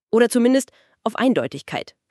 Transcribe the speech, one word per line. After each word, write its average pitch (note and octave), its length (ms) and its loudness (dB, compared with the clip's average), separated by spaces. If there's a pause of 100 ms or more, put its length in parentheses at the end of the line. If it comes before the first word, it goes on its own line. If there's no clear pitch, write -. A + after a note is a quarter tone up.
(120)
Oder A#3 180 4
zumindest B3+ 420 2 (320)
auf A3+ 120 -6
Eindeutigkeit. D3 800 -4 (160)